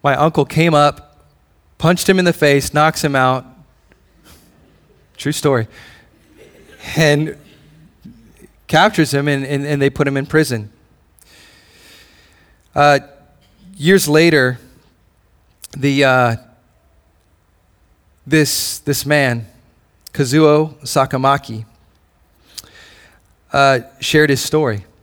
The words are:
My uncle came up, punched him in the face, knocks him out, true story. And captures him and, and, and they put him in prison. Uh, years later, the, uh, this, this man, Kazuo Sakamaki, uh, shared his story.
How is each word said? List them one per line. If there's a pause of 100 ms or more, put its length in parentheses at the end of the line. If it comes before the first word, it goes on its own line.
My
uncle
came
up, (540)
punched
him
in
the
face,
knocks
him
out, (1700)
true
story. (1300)
And (1300)
captures
him
and,
and,
and
they
put
him
in
prison. (2000)
Uh, (760)
years
later, (1160)
the,
uh, (1900)
this,
this
man, (680)
Kazuo
Sakamaki, (1900)
uh, (200)
shared
his
story. (180)